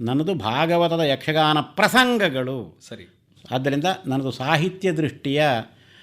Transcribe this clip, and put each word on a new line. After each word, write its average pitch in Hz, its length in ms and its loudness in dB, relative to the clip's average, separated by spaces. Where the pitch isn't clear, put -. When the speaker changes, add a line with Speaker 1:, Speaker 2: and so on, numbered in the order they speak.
Speaker 1:
ನನ್ನದು 135 340 0
ಭಾಗವತದ 160 640 0
ಯಕ್ಷಗಾನ 151 600 2
ಪ್ರಸಂಗಗಳು. 147 1300 0
Speaker 2:
ಸರಿ. 98 180 -16
Speaker 1:
ಆದ್ದರಿಂದ 135 340 -2
ನನ್ನದು 135 240 -2
ಸಾಹಿತ್ಯ 165 600 -2
ದೃಷ್ಟಿಯ 147 500 -2